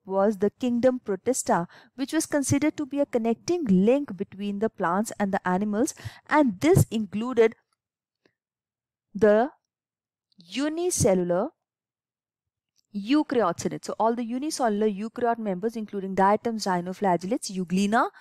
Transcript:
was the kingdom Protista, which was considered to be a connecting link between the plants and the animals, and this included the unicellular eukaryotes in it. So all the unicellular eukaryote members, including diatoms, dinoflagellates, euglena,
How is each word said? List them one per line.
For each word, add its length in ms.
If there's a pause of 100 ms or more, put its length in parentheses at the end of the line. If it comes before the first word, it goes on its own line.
was 340
the 100
kingdom 540
Protista, 640 (280)
which 160
was 140
considered 500
to 100
be 140
a 60
connecting 580
link 540
between 420
the 100
plants 480
and 140
the 160
animals, 480 (340)
and 300
this 320
included 640 (1600)
the 360 (840)
unicellular 1160 (1400)
eukaryotes 760
in 40
it. 140
So 120
all 160
the 120
unicellular 640
eukaryote 500
members, 380
including 360
diatoms, 520
dinoflagellates, 840
euglena, 600 (120)